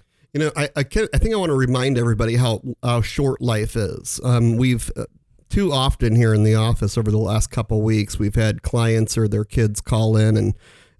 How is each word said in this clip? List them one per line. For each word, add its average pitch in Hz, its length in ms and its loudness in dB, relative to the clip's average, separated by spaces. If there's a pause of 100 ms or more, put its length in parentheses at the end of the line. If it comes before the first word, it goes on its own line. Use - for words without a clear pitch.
(320)
You 143 80 -4
know, 151 160 0
I, 147 180 -4
I, 147 80 -2
can't, 214 320 -2
I - 40 0
think 226 140 2
I 220 60 0
wanna 170 160 0
remind 127 420 0
everybody 117 380 0
how, 120 260 0 (220)
how 120 200 0
short 135 380 -2
life 110 360 -2
is. - 480 -6
Um, 117 320 2
we've, 123 400 0
uh, 120 80 -8 (440)
too 196 220 0
often 131 460 2
here 113 180 4
in 104 80 4
the 107 140 4
office 110 420 0
over 107 140 0
the 107 60 2
last 110 340 0
couple 110 300 -2
weeks, 107 360 0
we've 101 160 -2
had 110 280 0
clients 113 540 0
or 110 120 2
their 104 160 -2
kids 107 360 0
call 110 360 0
in 107 200 4
and, 101 180 0 (460)